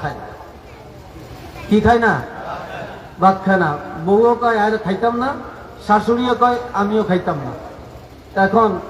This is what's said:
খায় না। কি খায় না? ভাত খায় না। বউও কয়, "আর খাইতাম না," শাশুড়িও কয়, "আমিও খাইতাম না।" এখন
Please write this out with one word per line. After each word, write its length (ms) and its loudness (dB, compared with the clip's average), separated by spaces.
খায় 120 -6
না। 180 -14
কি 120 6
খায় 180 6
না? 220 2
ভাত 260 6
খায় 120 4
না। 200 0
বউও 300 6
কয়, 240 0
"আর 180 2
খাইতাম 400 0
না," 160 -2
শাশুড়িও 480 2
কয়, 200 4
"আমিও 300 0
খাইতাম 320 0
না।" 360 -10
এখন 360 4